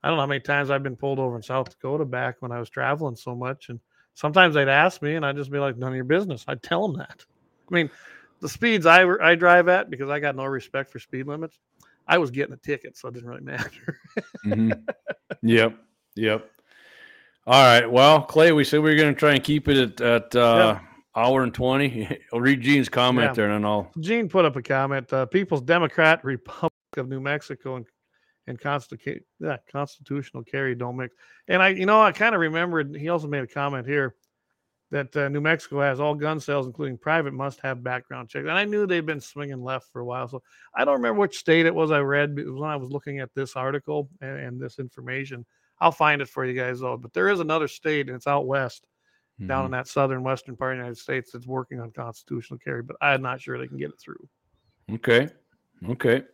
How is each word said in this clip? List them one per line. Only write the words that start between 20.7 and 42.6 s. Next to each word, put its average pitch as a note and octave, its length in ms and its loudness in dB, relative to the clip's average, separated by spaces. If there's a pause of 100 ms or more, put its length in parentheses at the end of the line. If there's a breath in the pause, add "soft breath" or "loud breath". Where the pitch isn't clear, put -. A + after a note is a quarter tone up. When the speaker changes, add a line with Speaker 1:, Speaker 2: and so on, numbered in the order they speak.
Speaker 1:
Yeah. - 20 -14 (400 soft breath)
Speaker 2:
hour C3 220 2
and B2 100 -2
twenty. B2+ 560 -2 (180)
<laughs> - 60 -14
I'll A#2+ 80 -2
read C3 200 2
Gene's C3 280 2
comment B2 400 2
Speaker 1:
Yeah. - 60 -2
Speaker 2:
there, G#2 160 0
and G#2 140 -2
then G#2 60 0
I'll G2+ 200 -2 (100)
Speaker 1:
Gene G#3+ 280 -2
put F3+ 160 2
up C#3 120 0
a B2+ 60 -8
comment, C3+ 500 -4
uh, C3 140 -2
"People's F3+ 360 -2
Democrat D#3+ 640 2
Republic - 480 -6 (240)
of C3 120 -8
New C3+ 120 -8
Mexico C#3 560 -8
and, A#2+ 100 -14 (600)
and B2 140 -12
constitu-, C#3+ 600 -8 (200)
yeah, D#3 160 -6 (140)
constitutional C#3 760 -10
carry C3+ 320 -4
don't B2 200 -10
mix." B2+ 180 -10 (340 soft breath)
And F#3 140 2
I, F#3+ 80 4
you F#3 160 -2
know, G#3+ 140 6
I G#3 120 6
kinda G#3+ 260 0
remembered, D#3+ 580 -2
he D3 120 -8
also D#3+ 200 -2
made C#3+ 140 -4
a B2 60 -8
comment C#3 380 -6
here C3+ 280 -2 (760)
that, C#3+ 240 -6
uh, C#3+ 120 -2
New C#3+ 120 -4
Mexico D#3 400 -2
has C#3 180 0
all D3 160 0
gun D3+ 240 -4
sales, C#3+ 260 -4
including C3 320 -10
private, D3+ 360 -2
must C3+ 280 -8
have B2+ 220 -8
background B2+ 460 -10
checks. C#3 160 -10
And D#3 80 -6
I G3 120 0
knew G#3 220 -2
they've F3 180 -2
been D3+ 160 -6
swinging C#3 440 -12
left C3 260 -8
for B2 100 -14
a B2 40 -10
while. B2 240 -8
So B2+ 160 -16 (320 soft breath)
I B2 80 2
don't C#3+ 100 2
remember C3 240 0
which G3+ 200 0
state E3 280 4
it E3 80 2
was D#3+ 160 0
I D3+ 80 2
read, C#3+ 380 -2
but C#3+ 60 -8
it C#3+ 100 -10
was C3+ 80 -12